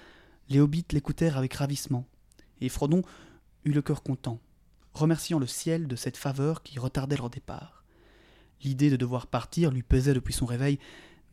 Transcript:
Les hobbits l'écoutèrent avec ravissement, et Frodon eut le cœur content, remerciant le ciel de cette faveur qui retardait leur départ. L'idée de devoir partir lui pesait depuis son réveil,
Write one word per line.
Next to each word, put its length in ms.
Les 100
hobbits 320
l'écoutèrent 460
avec 180
ravissement, 500
et 80
Frodon 320
eut 60
le 100
cœur 220
content, 360
remerciant 460
le 80
ciel 400
de 80
cette 220
faveur 440
qui 160
retardait 400
leur 140
départ. 520
L'idée 280
de 60
devoir 320
partir 440
lui 120
pesait 300
depuis 200
son 120
réveil, 340